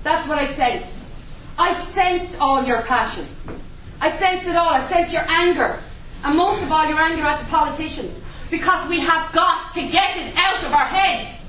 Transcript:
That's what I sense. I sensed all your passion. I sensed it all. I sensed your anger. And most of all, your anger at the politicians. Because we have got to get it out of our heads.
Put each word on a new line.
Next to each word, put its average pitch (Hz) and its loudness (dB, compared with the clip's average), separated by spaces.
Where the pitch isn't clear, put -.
That's 311 0
what 302 0
I 285 0
sense. - -2
I 349 4
sensed 359 0
all 269 4
your 240 0
passion. 233 0
I - 2
sensed 370 0
it 339 0
all. 339 4
I 285 2
sensed 339 2
your 320 0
anger. 339 2
And 285 2
most 403 2
of 277 -2
all, 311 4
your 311 0
anger 320 2
at 294 0
the - -8
politicians. 302 -2
Because 330 0
we 339 0
have 320 2
got - 2
to 339 -4
get - 2
it - -8
out 370 2
of 294 -2
our 285 4
heads. 370 0